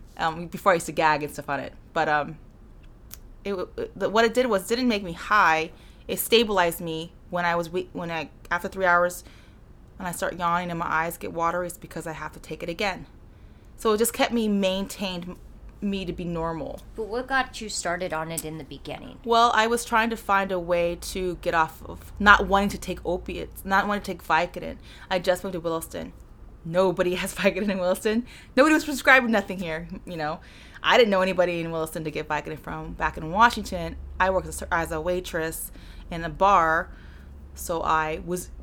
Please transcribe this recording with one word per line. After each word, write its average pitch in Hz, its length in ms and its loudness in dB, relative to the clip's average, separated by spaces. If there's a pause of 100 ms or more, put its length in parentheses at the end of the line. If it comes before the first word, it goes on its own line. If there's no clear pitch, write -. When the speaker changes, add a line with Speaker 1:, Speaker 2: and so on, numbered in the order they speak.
(160)
Speaker 1:
Um, 170 320 -4
before 185 240 4
I 175 40 10
used 170 100 -2
to 160 80 -6
gag 151 300 4
and 143 100 -8
stuff - 160 -10
on 139 100 -2
it. 131 140 -10 (180)
But, 160 160 2
um, 151 300 0 (1040)
it 202 80 -6
w-, 185 180 -4 (280)
the, 185 120 0
what 214 140 4
it 226 100 4
did 247 140 4
was, 196 180 2
didn't 247 220 0
make 208 160 2
me 180 100 -8
high. 170 580 4 (360)
It 180 120 -4
stabilized 202 600 4
me 165 320 -8 (180)
when 175 160 -2
I 170 100 2
was 170 140 -2
we-, 180 220 -4
when 175 200 -8
I, 156 180 -6 (200)
after 175 200 -2
three 190 160 -2
hours, 175 400 4 (720)
when 185 100 -8
I 175 60 -6
start 175 260 -4
yawning 175 300 0
and 170 100 -4
my 170 100 -4
eyes 160 280 -2
get 185 160 -10
watery, 170 340 -2
it's 170 100 -12
because - 300 -12
I 160 60 -8
have 151 180 -10
to - 80 -18
take - 240 -12
it 170 60 -8
again. 175 380 -4 (680)
So - 160 0
it 214 60 4
just 226 160 2
kept - 200 2
me, 226 140 0
maintained 190 800 -2
m-, 175 120 -12 (440)
me 196 240 -2
to 175 60 -4
be 175 140 -8
normal. 165 560 -6 (140)
Speaker 2:
But 214 120 -6
what 240 200 -6
got 262 340 -2
you 220 80 -8
started 180 420 -4
on 160 200 -4
it 160 120 -6
in 156 140 -8
the 156 80 -12
beginning? - 580 -14
Speaker 1:
Well, 233 300 6
I 220 140 4
was 233 180 0
trying 233 240 4
to 226 80 -2
find 196 340 0
a 185 80 0
way 170 420 0
to 185 360 -4
get 170 160 -2
off 160 320 2
of 170 340 -14
not 202 280 8
wanting 196 220 4
to 190 80 -6
take - 280 -8
opiates, 175 580 -6
not 196 240 2
wanting 202 160 -2
to 196 80 -8
take 175 140 -10
Vicodin. 165 520 -2 (320)
I 190 100 2
just 180 240 0
moved 190 100 -6
to 175 80 -4
Williston. 165 500 -6 (540)
Nobody 180 500 2
<laughs> - 0 -
has 180 200 -6
Vicodin 190 340 0
in 190 80 0
Williston. 190 480 0 (320)
Nobody 302 160 8
was 311 120 4
prescribing 262 460 4
nothing 196 280 0
here, 170 280 -6 (180)
you 175 120 -10
know. 156 220 -4 (420)
I 185 160 6
didn't 233 140 6
know 190 100 4
anybody 175 380 2
in 165 120 -6
Williston 160 340 -6
to 151 60 -4
get 151 160 -8
Vicodin 151 320 -4
from. 160 340 -10
Back 156 240 -4
in 160 140 -8
Washington, 190 680 2 (220)
I 185 120 4
worked 180 160 0
as, - 240 -8
as 165 200 0
a 160 100 -4
waitress 175 680 -4 (380)
in 165 140 -8
a 170 60 -6
bar, 165 600 4 (640)
so 165 280 -6
I 160 440 0
was, 175 240 -6 (140)